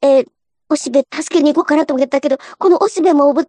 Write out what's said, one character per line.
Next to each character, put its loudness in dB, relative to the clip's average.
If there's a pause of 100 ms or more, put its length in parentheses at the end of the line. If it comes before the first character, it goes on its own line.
え 2
ー、 -4 (460)
お 2
し -12
べ 2
助 -4
け 2
に 2
行 0
こ -
う -12
か -2
な 0
と -4
思 -2
っ 0
た -4
け -4
ど、 -2 (220)
こ 2
の 2
お 2
し -4
べ 2
も 4
お 2
ぼ -2
つ -14